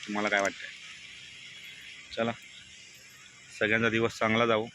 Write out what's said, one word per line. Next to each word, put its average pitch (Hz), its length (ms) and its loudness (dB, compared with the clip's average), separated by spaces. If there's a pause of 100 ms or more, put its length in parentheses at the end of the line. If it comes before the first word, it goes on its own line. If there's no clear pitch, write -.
तुम्हाला 104 220 2
काय 101 120 6
वाटतंय. - 280 0 (1500)
चला, 117 160 2 (1300)
सगळ्यांचा 113 300 4
दिवस 113 300 2
चांगला 113 260 4
जाऊ. 113 300 4